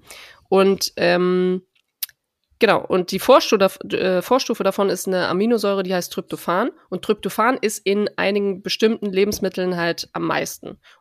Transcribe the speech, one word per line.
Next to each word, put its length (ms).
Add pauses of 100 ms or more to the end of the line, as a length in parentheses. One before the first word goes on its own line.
(480)
Und, 480
ähm, 680 (960)
genau, 260
und 260
die 100
Vorstu-, 360
äh, 640
Vorstufe 420
davon 260
ist 180
eine 200
Aminosäure, 540
die 120
heißt 180
Tryptophan. 580 (200)
Und 140
Tryptophan 560
ist 180
in 380
einigen 460
bestimmten 440
Lebensmitteln 720
halt 360
am 140
meisten. 520 (220)